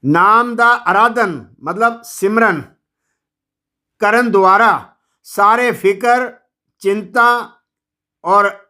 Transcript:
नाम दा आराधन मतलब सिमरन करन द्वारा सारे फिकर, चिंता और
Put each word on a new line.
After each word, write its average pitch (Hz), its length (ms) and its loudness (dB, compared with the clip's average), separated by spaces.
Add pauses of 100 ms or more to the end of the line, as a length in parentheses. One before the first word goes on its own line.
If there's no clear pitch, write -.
नाम 208 520 2
दा 233 120 2
आराधन 214 920 -2
मतलब 226 420 -4
सिमरन 202 580 -2 (1400)
करन 226 300 0
द्वारा 190 680 2 (260)
सारे 226 500 0
फिकर, 240 760 -2 (320)
चिंता 214 800 -2 (640)
और 202 240 2 (220)